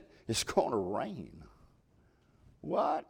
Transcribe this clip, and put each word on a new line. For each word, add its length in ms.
"It's 160
gonna 340
rain." 680
What? 480